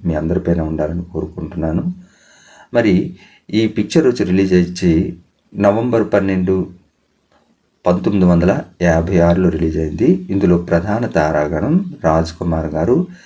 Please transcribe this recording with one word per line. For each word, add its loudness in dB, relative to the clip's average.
మీ -2
అందరిపైన -2
ఉండాలని -4
కోరుకుంటున్నాను. -6
మరి 2
ఈ 2
పిక్చర్ 0
వచ్చి 0
రిలీజ్ 2
అయ్యి 2
నవంబర్ 2
పన్నెండు 0
పంతొమ్మిది 2
వందల 2
యాభై 2
ఆరులో 4
రిలీజ్ -2
అయింది. 0
ఇందులో 2
ప్రధాన -2
తారాగణం 0
రాజ్ 2
కుమార్ -4
గారు, 0